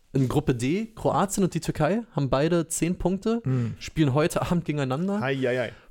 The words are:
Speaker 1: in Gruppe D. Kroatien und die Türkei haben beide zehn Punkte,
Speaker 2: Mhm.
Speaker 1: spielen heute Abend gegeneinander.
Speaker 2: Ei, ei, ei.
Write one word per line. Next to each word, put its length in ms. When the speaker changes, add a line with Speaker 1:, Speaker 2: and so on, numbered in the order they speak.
Speaker 1:
in 160
Gruppe 240
D. 420
Kroatien 480
und 120
die 40
Türkei 520
haben 180
beide 380
zehn 320
Punkte, 460
Speaker 2:
Mhm. 340
Speaker 1:
spielen 340
heute 300
Abend 220
gegeneinander. 580
Speaker 2:
Ei, 120
ei, 120
ei. 100